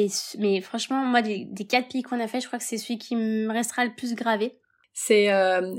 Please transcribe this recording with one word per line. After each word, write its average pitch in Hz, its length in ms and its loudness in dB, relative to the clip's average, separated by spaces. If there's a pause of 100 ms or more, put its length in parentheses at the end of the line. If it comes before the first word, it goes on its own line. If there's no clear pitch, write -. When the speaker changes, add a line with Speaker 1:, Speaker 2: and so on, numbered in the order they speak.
Speaker 1:
est... - 340 -4
Mais 196 220 2
franchement, 262 440 -4
moi, 247 160 4
des, 214 240 -2
des 196 220 -10
quatre 254 240 0
pays 254 120 -2
qu'on 247 180 -4
a 220 80 -4
fait, 247 120 -4
je 247 60 -8
crois 240 140 -8
que - 40 -10
c'est 226 140 -6
celui 226 180 -6
qui 233 200 -6
me 220 360 0
restera 240 320 0
le 233 80 -4
plus 240 220 -6
gravé. 226 460 -2 (340)
Speaker 2:
C'est, 208 380 4
euh, 185 460 2